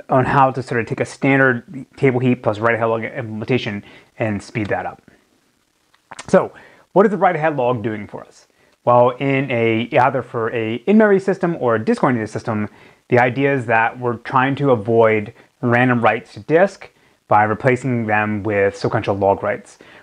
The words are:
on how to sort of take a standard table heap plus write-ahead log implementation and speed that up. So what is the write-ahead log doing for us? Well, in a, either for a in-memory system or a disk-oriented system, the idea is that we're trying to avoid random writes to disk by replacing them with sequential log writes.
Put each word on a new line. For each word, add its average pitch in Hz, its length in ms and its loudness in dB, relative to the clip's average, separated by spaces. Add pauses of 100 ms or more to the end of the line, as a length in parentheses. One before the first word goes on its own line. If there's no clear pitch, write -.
on 131 160 2
how 135 240 2
to 127 140 -6
sort 120 180 -4
of 110 60 -6
take 131 120 -6
a 123 60 -4
standard 135 800 0 (100)
table 127 240 2
heap 123 220 0
plus 107 160 -2
write-ahead 113 300 0
log 113 160 -2
implementation 110 800 -6 (340)
and 104 240 -4
speed 107 260 -8
that 92 200 -4
up. - 140 -16 (1300)
So 147 240 2 (420)
what 190 120 6
is 208 60 0
the 202 60 -2
write-ahead 160 380 0
log 123 280 0
doing 107 240 -6
for - 180 -16
us? - 220 -20 (360)
Well, 123 280 6
in 135 400 -2
a, 117 400 0
either 131 320 2
for 113 320 -6
a 113 200 -4 (120)
in-memory 208 320 4
system 185 400 -2
or 123 160 2
a 110 100 -2
disk-oriented 131 440 -2
system, 104 380 -6 (420)
the 123 100 4
idea 131 340 0
is 123 140 -4
that 117 320 0
we're 120 180 -4
trying 135 380 -2
to 139 160 0
avoid 110 600 2 (300)
random 120 400 2
writes 113 320 0
to - 60 -18
disk 165 500 0 (380)
by 107 160 4
replacing 120 640 -2
them 107 340 -2
with 101 340 0
sequential 113 380 -2
log 98 300 0
writes. 104 340 -6 (260)